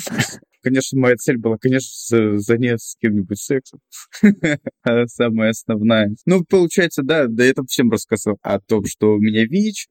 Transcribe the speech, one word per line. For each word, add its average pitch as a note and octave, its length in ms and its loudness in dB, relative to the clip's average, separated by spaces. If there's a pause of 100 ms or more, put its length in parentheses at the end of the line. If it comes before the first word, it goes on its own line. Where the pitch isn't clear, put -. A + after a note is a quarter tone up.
<laughs> - 500 -8 (100)
Конечно, C3 340 0
моя B2 160 4
цель B2+ 220 -2
была, A2+ 200 -2
конечно, C3 340 -2 (160)
за-, G#2+ 320 2
заняться A#2 500 -2
с - 60 -16
кем-нибудь G#2 440 -2
сексом. - 420 -6 (420)
<laughs> E3+ 360 2 (460)
Самая A2+ 460 0
основная. G#2+ 640 0 (100)
Ну, F3+ 180 2
получается, F3 600 0
да, D3 240 2
да, A2+ 180 2
я C3+ 80 4
там C3+ 140 -6
всем B2 240 2
рассказал G#2+ 500 -2
о G2+ 180 -2
том, G#2+ 280 -2
что G#2+ 260 0
у G#2+ 60 2
меня G#2+ 260 2
вич. G3+ 460 -4